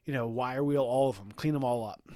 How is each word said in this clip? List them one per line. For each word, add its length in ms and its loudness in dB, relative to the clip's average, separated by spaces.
you 80 -4
know, 140 0
wire 360 -2
wheel 200 2
all 260 4
of 100 -6
'em, 140 -16
clean 220 0
'em 80 0
all 220 0
up." 160 -10